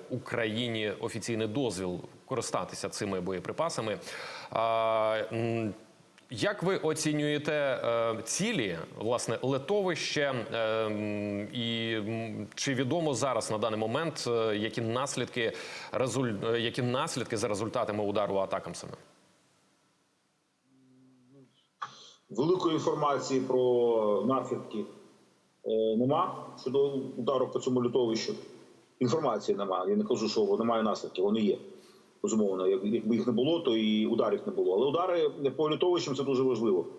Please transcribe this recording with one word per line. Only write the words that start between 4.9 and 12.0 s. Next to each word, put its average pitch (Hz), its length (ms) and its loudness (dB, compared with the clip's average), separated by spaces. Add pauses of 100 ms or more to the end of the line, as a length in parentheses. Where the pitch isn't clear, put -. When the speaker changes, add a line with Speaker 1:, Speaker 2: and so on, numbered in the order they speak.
Speaker 1:
м, 113 400 0 (600)
як 190 300 -2
ви 180 140 2
оцінюєте, 151 760 0
е, 117 720 0
цілі, 151 540 -2 (220)
власне, 113 420 -2
литовище, 143 920 0 (200)
е, 110 320 2
м, 104 680 -4
і, 117 400 -2
м, 110 640 -4